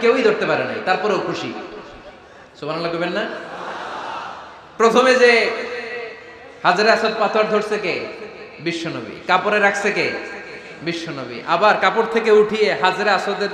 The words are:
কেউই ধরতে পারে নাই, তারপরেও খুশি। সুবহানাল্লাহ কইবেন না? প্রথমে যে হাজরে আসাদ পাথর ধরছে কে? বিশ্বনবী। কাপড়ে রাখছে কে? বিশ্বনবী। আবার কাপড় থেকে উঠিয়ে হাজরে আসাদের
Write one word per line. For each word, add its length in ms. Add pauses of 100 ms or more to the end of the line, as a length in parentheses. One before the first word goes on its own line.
কেউই 220
ধরতে 220
পারে 180
নাই, 120 (100)
তারপরেও 340
খুশি। 340 (1040)
সুবহানাল্লাহ 320
কইবেন 180
না? 200 (1500)
প্রথমে 380
যে 340 (1120)
হাজরে 280
আসাদ 280
পাথর 240
ধরছে 340
কে? 280 (540)
বিশ্বনবী। 560 (120)
কাপড়ে 320
রাখছে 320
কে? 200 (680)
বিশ্বনবী। 680
আবার 340
কাপড় 320
থেকে 180
উঠিয়ে 420
হাজরে 360
আসাদের 440